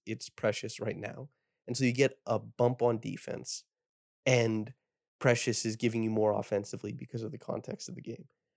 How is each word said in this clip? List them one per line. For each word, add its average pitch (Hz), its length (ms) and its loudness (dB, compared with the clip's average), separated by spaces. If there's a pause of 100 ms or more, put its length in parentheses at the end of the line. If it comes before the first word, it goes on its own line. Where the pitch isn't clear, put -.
it's 117 240 -8
Precious - 520 -4
right 110 160 -4
now. 120 320 -10 (380)
And 123 100 -4
so 131 80 2
you 123 80 6
get 131 340 4
a 113 120 2
bump 120 440 2
on 120 160 4
defense, 110 640 -8 (640)
and 113 460 4 (480)
Precious 120 440 2
is 110 120 -2
giving 113 260 2
you 110 80 2
more 107 280 4
offensively 104 540 -4
because 123 300 -8
of 110 80 -6
the - 80 -12
context - 500 -8
of - 60 -12
the - 80 -14
game. - 220 -12 (320)